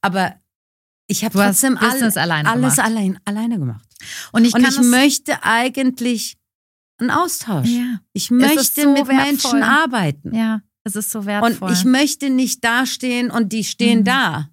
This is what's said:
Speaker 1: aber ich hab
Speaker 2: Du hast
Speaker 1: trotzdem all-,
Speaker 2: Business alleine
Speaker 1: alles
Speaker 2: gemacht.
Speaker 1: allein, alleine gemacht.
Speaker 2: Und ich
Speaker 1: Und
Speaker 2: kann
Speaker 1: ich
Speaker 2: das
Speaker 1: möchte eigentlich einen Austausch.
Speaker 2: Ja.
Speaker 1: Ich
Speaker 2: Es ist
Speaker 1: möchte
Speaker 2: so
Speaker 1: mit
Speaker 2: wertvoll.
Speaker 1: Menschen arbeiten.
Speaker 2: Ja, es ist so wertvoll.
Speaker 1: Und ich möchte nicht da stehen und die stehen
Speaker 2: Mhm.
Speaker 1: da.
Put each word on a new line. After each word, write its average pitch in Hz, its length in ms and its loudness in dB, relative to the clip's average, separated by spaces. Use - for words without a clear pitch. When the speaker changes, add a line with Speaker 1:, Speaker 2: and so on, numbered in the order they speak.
Speaker 1:
aber 190 340 -4
ich - 160 -6
hab 220 80 -4
Speaker 2:
Du 196 80 0
hast 202 200 2
Speaker 1:
trotzdem 262 160 0
all-, 226 140 2
Speaker 2:
Business 247 260 0
alleine 160 320 0
Speaker 1:
alles 247 280 2
Speaker 2:
gemacht. 254 140 2
Speaker 1:
allein, 196 340 -2
alleine 220 340 -4
gemacht. 120 280 -6
Speaker 2:
Und 226 120 4
ich 233 100 2
Speaker 1:
Und 240 80 4
Speaker 2:
kann 262 80 6
Speaker 1:
ich 269 60 -2
Speaker 2:
das 262 100 4
Speaker 1:
möchte 269 560 2
eigentlich 247 960 -2
einen - 120 -2
Austausch. 233 580 -2
Speaker 2:
Ja. 240 320 -2
Speaker 1:
Ich - 180 -6
Speaker 2:
Es 247 60 2
ist 277 200 4
Speaker 1:
möchte 285 260 0
Speaker 2:
so 285 100 4
Speaker 1:
mit 277 160 2
Speaker 2:
wertvoll. 269 80 2
Speaker 1:
Menschen 277 460 0
arbeiten. 240 720 0
Speaker 2:
Ja, 220 280 -2
es 208 120 -8
ist 208 140 -8
so 208 160 -8
wertvoll. 208 420 -2
Speaker 1:
Und 180 60 0
ich 180 100 0
möchte 277 460 2
nicht 254 340 -2
da 240 220 0
stehen 247 440 -4
und 214 220 -2
die 220 120 -4
stehen 233 360 2
Speaker 2:
Mhm. 202 40 4
Speaker 1:
da. 208 480 0